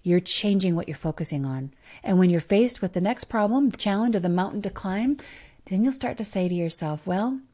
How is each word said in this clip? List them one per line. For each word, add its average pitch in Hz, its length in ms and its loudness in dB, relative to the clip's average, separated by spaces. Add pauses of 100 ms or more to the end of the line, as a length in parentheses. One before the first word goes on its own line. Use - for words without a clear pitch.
You're 175 180 4
changing 190 560 2
what - 120 -4
you're 147 80 -8
focusing 156 500 -4
on. 131 280 -6 (300)
And 185 160 4
when 180 100 8
you're 170 100 4
faced 226 420 2
with 185 120 -4
the 175 80 -2
next 214 240 -2
problem, 226 440 2
the - 80 -4
challenge 214 380 0
or 190 40 2
the 175 100 0
mountain 185 320 0
to 196 80 -6
climb, 220 480 -2 (480)
then 190 180 0
you'll 269 80 2
start 262 260 -6
to 214 80 -6
say 180 220 0
to 180 80 0
yourself, 160 500 -4
"Well, 226 360 -2 (120)